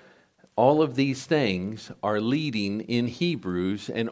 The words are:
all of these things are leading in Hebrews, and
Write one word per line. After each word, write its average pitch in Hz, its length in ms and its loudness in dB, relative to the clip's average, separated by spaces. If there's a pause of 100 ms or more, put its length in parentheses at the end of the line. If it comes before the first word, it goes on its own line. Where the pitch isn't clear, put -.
(600)
all 147 220 6
of 135 120 0
these 135 300 0
things 110 680 -2 (120)
are 107 180 2
leading 110 600 -2
in 120 240 0
Hebrews, 101 840 -2
and 113 240 -4